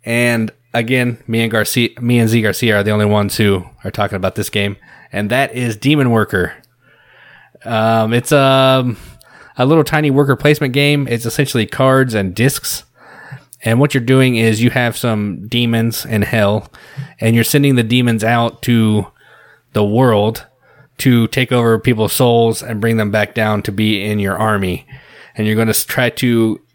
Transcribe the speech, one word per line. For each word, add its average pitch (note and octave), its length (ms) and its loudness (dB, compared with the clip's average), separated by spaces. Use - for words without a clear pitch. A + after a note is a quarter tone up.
and A#2 460 -2
again, A#2+ 440 -2
me A2+ 140 -2
and A2+ 100 -2
Garcia, A2+ 380 0
me A#2+ 200 2
and A2+ 100 2
Z A2+ 120 2
Garcia G#2+ 360 0
are G2+ 60 0
the G#2+ 80 0
only G#2 140 0
ones G#2 320 0
who G2 280 0
are G2+ 80 -8
talking G2+ 240 -4
about F#2 200 -4
this G#2 140 -6
game, G2+ 280 -4
and G2+ 200 -6
that B2+ 240 0
is A#2+ 200 -4
Demon C3+ 360 2
Worker. G#2 420 0
Um, A2+ 480 0
it's, A#2+ 180 0
um, C3 680 2
a B2+ 80 2
little D3+ 180 4
tiny D3+ 280 0
worker C3+ 240 2
placement D3 380 0
game. C#3+ 340 2
It's A#2 180 -4
essentially A#2 400 -2
cards C3 480 2
and G2 220 -2
discs, - 480 -2
and A2+ 140 2
what C#3+ 160 2
you're B2 80 0
doing C3 320 2
is A2+ 260 2
you A#2+ 100 4
have A#2+ 260 -2
some G#2 500 -4
demons A#2 580 -2
in A2 160 -2
hell, G#2 500 0
and A2+ 140 2
you're A#2 100 4
sending C#3+ 320 2
the A#2+ 80 2
demons A#2 400 0
out A#2 400 -2
to A2 440 2
the G#2 100 0
world A2 640 0
to A#2 300 2
take - 220 -2
over A#2 280 2
people's A2 340 -2
souls A#2 480 2
and A2 180 -8
bring A2+ 180 0
them G#2 120 -2
back G#2 240 -2
down G#2+ 300 -2
to G#2 80 -6
be G#2 320 -2
in G#2+ 160 -4
your F#2+ 180 -2
army. G2+ 480 -2
And G#2+ 120 -2
you're G#2+ 80 0
gonna A2+ 160 0
s-, - 140 -2
try A#2+ 260 -2
to A2+ 500 0